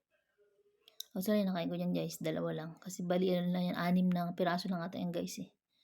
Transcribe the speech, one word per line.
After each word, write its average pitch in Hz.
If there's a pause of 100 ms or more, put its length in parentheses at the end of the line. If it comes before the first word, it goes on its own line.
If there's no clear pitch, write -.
(1160)
Oh, 185
sorry, 208
nakain 175
ko 175
dyan 175
guys, 165
dalawa 165
lang. 160 (120)
Kasi 180
bali, 180
ano 175
lang 180
yan, -
anim 180
na 175
piraso 175
lang 175
ata 175
yan 175
guys 180
eh. 185 (360)